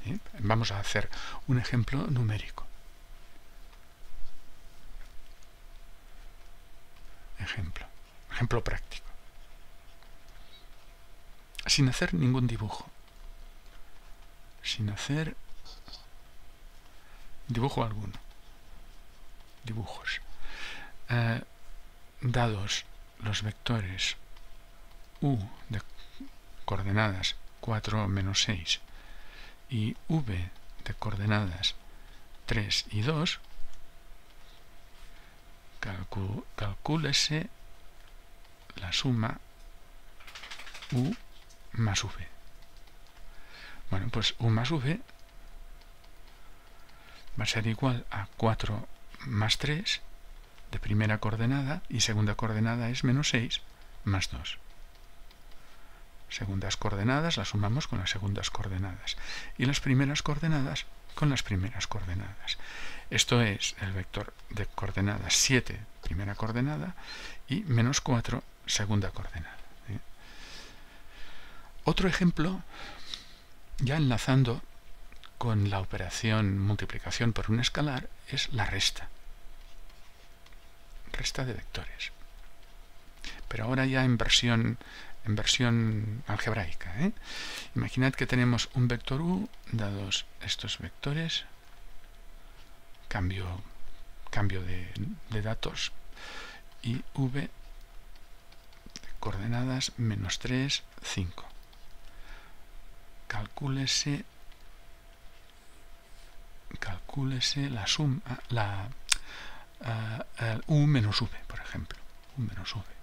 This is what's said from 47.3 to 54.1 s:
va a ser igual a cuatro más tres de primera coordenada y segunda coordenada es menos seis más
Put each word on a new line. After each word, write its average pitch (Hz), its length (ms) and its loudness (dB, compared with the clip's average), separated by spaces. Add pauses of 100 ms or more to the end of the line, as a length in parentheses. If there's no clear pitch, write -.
va 107 40 2
a - 20 4
ser 107 200 4
igual 117 440 2
a 101 260 -2
cuatro 110 500 4 (340)
más 110 360 4
tres 151 460 0 (680)
de - 80 -2
primera 107 420 4
coordenada 131 680 2
y 120 120 2
segunda 104 340 6
coordenada 113 560 2
es 127 120 0
menos 135 280 6
seis 123 320 2 (420)
más 98 260 2